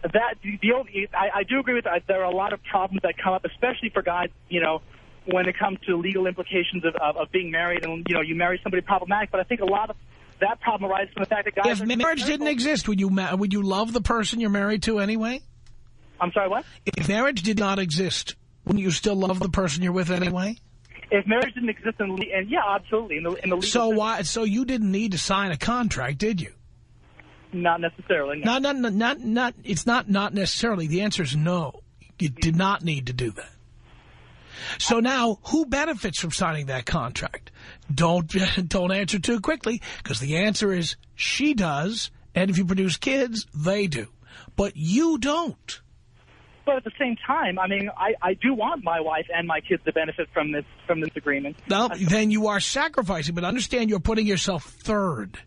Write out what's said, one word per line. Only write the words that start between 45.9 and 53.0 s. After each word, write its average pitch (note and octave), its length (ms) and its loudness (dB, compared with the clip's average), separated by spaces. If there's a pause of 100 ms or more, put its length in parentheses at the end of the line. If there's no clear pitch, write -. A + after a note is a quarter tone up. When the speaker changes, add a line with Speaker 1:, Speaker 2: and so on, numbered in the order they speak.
Speaker 1:
But C#4+ 100 4
at C4 80 -4
the A3 160 -10
same B3 160 0 (100)
time, F#3+ 320 2
I F#3 100 2
mean, G3 300 0
I, G3+ 240 2
I F#3 140 2
do B3+ 180 2
want B3 300 -2
my E3+ 160 0
wife D#3+ 340 -2
and E3+ 140 -2
my D#3+ 140 0
kids E3+ 240 -2
to D#3 80 0
benefit D#3+ 400 -2
from D3+ 180 0
this, D3 140 -4 (200)
from E3 160 0
this D#3 140 -2
agreement. C#3 400 -2 (120)
Speaker 2:
Well, G#3+ 240 2
Speaker 1:
I E3+ 60 -8
Speaker 2:
then G3 320 4
you G#3+ 180 4
are G#3 120 2
sacrificing, G3 760 0